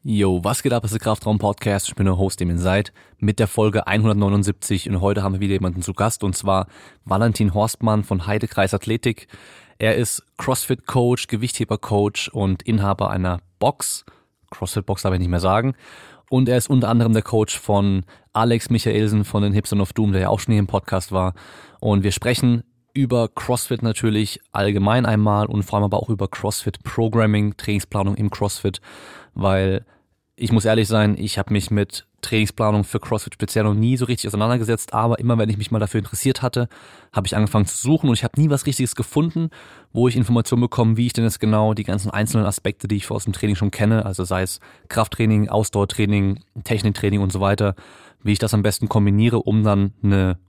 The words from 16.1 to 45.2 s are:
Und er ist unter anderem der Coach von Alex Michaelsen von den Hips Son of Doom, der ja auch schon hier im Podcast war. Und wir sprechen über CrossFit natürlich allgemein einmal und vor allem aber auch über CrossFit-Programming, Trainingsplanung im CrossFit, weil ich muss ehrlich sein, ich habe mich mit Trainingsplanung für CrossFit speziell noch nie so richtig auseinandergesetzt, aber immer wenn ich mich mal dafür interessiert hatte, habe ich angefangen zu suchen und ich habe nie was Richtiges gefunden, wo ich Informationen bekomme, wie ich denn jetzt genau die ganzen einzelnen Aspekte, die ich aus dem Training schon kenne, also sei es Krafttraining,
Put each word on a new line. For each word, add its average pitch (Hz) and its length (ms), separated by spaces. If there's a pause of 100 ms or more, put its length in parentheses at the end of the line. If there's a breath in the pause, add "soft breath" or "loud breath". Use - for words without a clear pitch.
Und 127 200
er 127 80
ist - 120
unter 127 200
anderem 113 240
der 110 100
Coach 107 340
von 101 480 (260 loud breath)
Alex 117 380
Michaelsen 107 560
von 104 160
den 101 120
Hips 104 180
Son 101 100
of - 120
Doom, 107 180
der 95 100
ja 98 80
auch 104 100
schon - 120
hier 107 80
im 98 80
Podcast - 460
war. 92 200 (460 loud breath)
Und 101 240
wir 101 80
sprechen 120 520 (300)
über 120 340
CrossFit - 540
natürlich 107 580 (120)
allgemein 104 560
einmal 107 400
und 104 160
vor - 140
allem 104 80
aber 101 120
auch - 120
über 98 180
CrossFit-Programming, 107 1300
Trainingsplanung 101 560
im 104 160
CrossFit, - 520 (520 loud breath)
weil 95 500 (540 soft breath)
ich 117 140
muss 110 140
ehrlich 110 240
sein, 107 280
ich - 200
habe 104 160
mich 101 180
mit 104 340 (140)
Trainingsplanung 107 640
für - 160
CrossFit - 360
speziell 110 280
noch 107 100
nie 113 220
so 123 80
richtig 120 240
auseinandergesetzt, 110 680
aber 113 240
immer 117 200
wenn 107 100
ich 104 100
mich 104 140
mal 110 80
dafür 107 200
interessiert - 420
hatte, 123 260 (460 loud breath)
habe 98 120
ich 107 120
angefangen 107 300
zu - 100
suchen 147 320
und 117 60
ich 120 100
habe - 160
nie 156 80
was 139 160
Richtiges 131 300
gefunden, 160 540 (440 loud breath)
wo 123 160
ich 120 80
Informationen 117 420
bekomme, 113 380
wie 120 80
ich 117 80
denn 117 100
jetzt 113 160
genau 107 340
die 104 120
ganzen 101 260
einzelnen 107 340
Aspekte, 101 440
die 104 80
ich - 120
aus - 140
dem 98 80
Training 104 240
schon 101 160
kenne, 110 340
also 92 200
sei 92 160
es - 180 (300 loud breath)
Krafttraining, 110 580